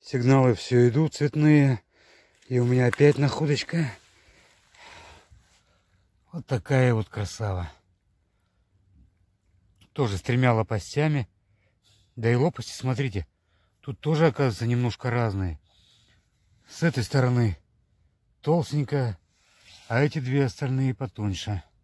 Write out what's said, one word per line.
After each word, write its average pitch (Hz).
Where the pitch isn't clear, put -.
Сигналы 127
все 123
идут, 147
цветные. 147
И 127
у 120
меня 123
опять 143
находочка. 147
Вот 165
такая 127
вот 110
красава. 98
Тоже 110
с 87
тремя 123
лопастями. 143
Да 117
и 120
лопасти, 131
смотрите, 123
тут -
тоже, 156
оказывается, 123
немножко 120
разные. 98
С -
этой 151
стороны 123
толстенькая, 143
а 120
эти 151
две 135
остальные 131
потоньше. 104